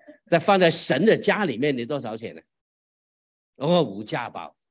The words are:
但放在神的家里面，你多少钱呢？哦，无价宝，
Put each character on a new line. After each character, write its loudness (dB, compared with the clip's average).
但 2
放 4
在 4
神 2
的 6
家 0
里 -4
面， -2
你 -6
多 -6
少 -10
钱 -14
呢？ -20
哦， 2
无 -6
价 -6
宝， -14